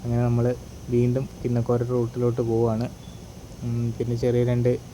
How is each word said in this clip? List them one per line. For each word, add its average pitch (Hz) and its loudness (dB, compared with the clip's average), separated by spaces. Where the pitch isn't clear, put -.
അങ്ങനെ 120 2
നമ്മൾ 120 2
വീണ്ടും 123 2
കിണ്ണക്കോര 120 2
റൂട്ടിലോട്ട് 120 0
പോവാണ്. 113 2
ഉം, 117 -2
പിന്നെ 120 -2
ചെറിയ 120 2
രണ്ട് 123 2